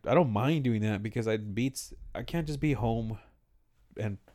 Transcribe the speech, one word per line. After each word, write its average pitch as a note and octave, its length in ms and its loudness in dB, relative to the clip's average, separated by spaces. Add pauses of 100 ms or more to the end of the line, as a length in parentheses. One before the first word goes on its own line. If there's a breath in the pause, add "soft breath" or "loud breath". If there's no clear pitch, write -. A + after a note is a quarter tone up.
I - 80 4
don't D3+ 180 6
mind C3+ 340 2
doing A2+ 160 2
that G#2+ 200 0
because A2+ 280 -2
I A2 80 2
beats, G#2+ 560 -4 (200)
I - 100 -6
can't E3+ 220 -2
just D3 140 -4
be D3+ 140 2
home A2+ 440 -2 (800 soft breath)
and G2+ 180 -2 (160)